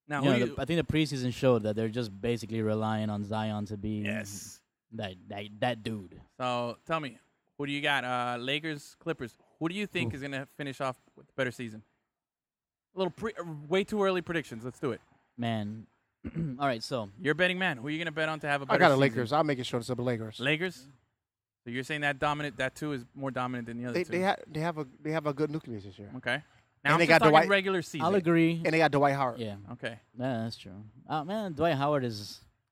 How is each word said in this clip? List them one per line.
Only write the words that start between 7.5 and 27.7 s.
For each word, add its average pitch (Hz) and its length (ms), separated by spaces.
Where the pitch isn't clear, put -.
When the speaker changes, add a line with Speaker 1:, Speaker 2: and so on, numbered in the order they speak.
Speaker 1:
who 143 80
do 143 60
you 143 100
got? 143 220
Uh, 123 360
Lakers, 147 600
Clippers. 147 360
Who 160 80
do 175 60
you 208 120
think 170 260
Speaker 2:
Ooh. 147 40
Speaker 1:
is 131 60
gonna 139 240
finish 139 240
off 131 160
with - 140
a - 60
better 131 180
season? 110 300
A 185 40
little 185 140
pre-, - 260
uh, 175 60
way 190 160
too 208 180
early 185 200
predictions. 139 420
Let's 123 160
do 135 120
it. - 80
Speaker 2:
Man. 110 500
<clears throat> 151 340
All 143 80
right, 117 160
so 110 280
Speaker 1:
You're 139 120
a - 20
betting 180 240
man. 180 180
Who 113 100
are 147 40
you 156 80
gonna 165 140
bet 156 160
on 156 120
to 151 80
have 143 140
a - 20
Speaker 3:
I - 20
Speaker 1:
better 180 120
Speaker 3:
got 175 100
the 143 60
Speaker 1:
season? 131 60
Speaker 3:
Lakers. 120 320
I'll 156 120
make 143 140
it 123 80
short. 120 160
It's 110 60
the 123 140
Lakers. 113 380
Speaker 1:
Lakers. 156 460
So 120 80
you're 127 120
saying 151 160
that 143 180
dominant, 147 380
that 131 180
two 151 180
is 123 120
more 135 160
dominant 127 360
than 117 120
the 120 80
other 120 80
Speaker 3:
They, 175 100
Speaker 1:
two. - 80
Speaker 3:
they 175 100
ha-, 196 140
they 151 100
have 165 180
a, 147 80
they 156 80
have 156 160
a 147 80
good 147 160
nucleus 113 340
this 98 140
year. 104 180
Speaker 1:
Okay. 123 200
Now 151 60
Speaker 3:
And 143 100
Speaker 1:
I'm 170 40
Speaker 3:
they 170 80
Speaker 1:
just - 40
Speaker 3:
got 160 80
Speaker 1:
talking 156 140
Speaker 3:
Dwight 156 160
Speaker 1:
regular 190 340